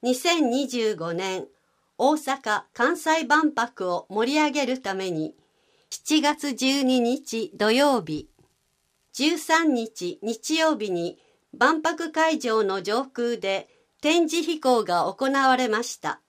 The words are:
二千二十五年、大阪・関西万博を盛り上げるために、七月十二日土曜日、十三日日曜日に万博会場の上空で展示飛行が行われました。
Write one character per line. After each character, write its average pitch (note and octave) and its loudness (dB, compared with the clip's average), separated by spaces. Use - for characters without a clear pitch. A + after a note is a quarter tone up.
二 B3+ 2
千 D#4 2
二 C4+ 0
十 A3+ -2
五 E3 -6
年、 F#3 -6
大 C4+ 4
阪・ C4+ -4
関 D4 0
西 D#4+ 0
万 D4+ 4
博 A3 -4
を - -4
盛 A3+ 0
り D4+ 4
上 D4+ 4
げ C#4+ -2
る B3+ -2
た G3 -6
め F#3+ -4
に、 D#3 -4
七 - -2
月 D4 -2
十 C4 0
二 B3+ 2
日 A#3 -2
土 G#3+ 2
曜 C4+ 4
日、 D#3 -10
十 D#4 0
三 D#4+ 2
日 A3 -6
日 A3+ -4
曜 D#4+ 2
日 G#3 -4
に F3 -4
万 D#4 2
博 E4 -4
会 D#4+ 0
場 A3 0
の F#3+ -2
上 G#3+ -2
空 A#3+ -4
で F#3+ -4
展 D#4+ 4
示 E4 -2
飛 D#4 -4
行 B3 4
が F3 0
行 C4 -2
わ C4+ 4
れ B3+ 0
ま G#3+ 0
し - -12
た。 D3+ -6